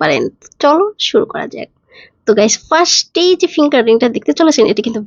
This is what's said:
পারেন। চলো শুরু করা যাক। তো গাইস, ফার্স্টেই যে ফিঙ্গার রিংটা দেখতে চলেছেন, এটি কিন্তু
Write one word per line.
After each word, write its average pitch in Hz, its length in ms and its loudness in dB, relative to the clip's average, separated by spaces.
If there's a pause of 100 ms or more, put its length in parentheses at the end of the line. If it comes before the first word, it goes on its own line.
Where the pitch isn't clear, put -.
পারেন। 143 220 0 (400)
চলো 311 220 2 (240)
শুরু 220 240 0
করা 151 200 -10
যাক। - 160 -14 (560)
তো - 140 0
গাইস, 214 160 2 (140)
ফার্স্টেই 349 640 0 (100)
যে 359 140 0
ফিঙ্গার 294 340 2
রিংটা 226 280 4
দেখতে 294 220 -4
চলেছেন, 311 340 4
এটি - 140 -4
কিন্তু 226 200 -6